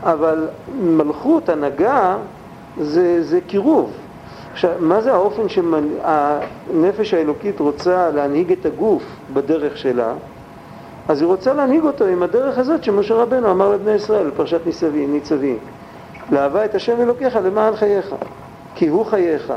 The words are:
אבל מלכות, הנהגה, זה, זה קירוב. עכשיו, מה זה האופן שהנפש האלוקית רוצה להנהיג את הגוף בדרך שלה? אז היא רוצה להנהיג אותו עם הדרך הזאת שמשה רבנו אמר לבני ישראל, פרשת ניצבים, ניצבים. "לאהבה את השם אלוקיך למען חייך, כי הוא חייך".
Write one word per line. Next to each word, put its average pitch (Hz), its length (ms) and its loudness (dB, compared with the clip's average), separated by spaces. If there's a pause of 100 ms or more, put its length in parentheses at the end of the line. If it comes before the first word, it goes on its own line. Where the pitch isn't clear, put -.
אבל 160 440 2 (340)
מלכות, 165 680 2
הנהגה, 180 680 2 (640)
זה, 170 420 2
זה 156 240 0
קירוב. 202 440 2 (640)
עכשיו, 175 260 0
מה 175 220 4
זה 247 120 2
האופן 202 360 2
שהנפש 165 1600 0
האלוקית 160 460 -2
רוצה 170 500 2
להנהיג 147 420 0
את 180 140 0
הגוף 160 380 0 (300)
בדרך 143 440 0
שלה? 123 360 0 (920)
אז 147 140 2
היא 165 60 2
רוצה 190 260 2
להנהיג 285 300 2
אותו 277 220 2
עם 180 180 2
הדרך 240 340 0
הזאת 262 260 0
שמשה 208 300 2
רבנו 233 380 2
אמר 190 180 4
לבני 202 220 0
ישראל, 208 440 0
פרשת 165 300 0
ניצבים, 151 480 -2
ניצבים. 143 440 0 (760)
"לאהבה 143 340 2
את 214 100 -4
השם 233 260 0
אלוקיך 240 420 2
למען 214 320 2
חייך, 202 400 0 (600)
כי 170 120 2
הוא 185 180 2
חייך". 170 520 0